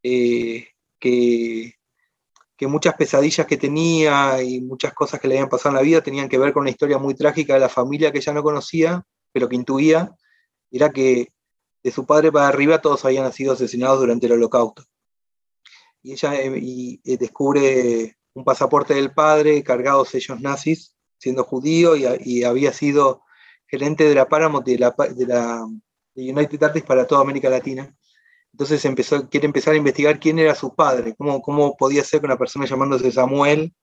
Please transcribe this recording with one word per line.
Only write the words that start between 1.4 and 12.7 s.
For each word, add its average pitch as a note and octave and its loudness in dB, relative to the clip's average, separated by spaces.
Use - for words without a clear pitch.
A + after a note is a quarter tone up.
que C#3 -6
muchas D3+ 0
pesadillas D3 0
que D3 -2
tenía D3 0
y B2+ -6
muchas C3 -8
cosas C#3+ -4
que C#3 -4
le C3 2
habían C3+ -2
pasado C3 -2
en C#3 -2
la C3+ 2
vida D#3 4
tenían C#3 -6
que C3 0
ver C#3 2
con C#3+ 0
una C3+ 0
historia C#3 0
muy C3+ -2
trágica D3 0
de C3+ 6
la C3 4
familia C#3+ -2
que C#3+ -2
ella C#3+ -4
no D3 -4
conocía, D#3+ -2
pero B2 -2
que B2+ -4
intuía, D3+ 0
era D3 2
que C3 0
de B2+ -2
su B2+ -8
padre D3+ 4
para C#3+ 2
arriba C#3+ 2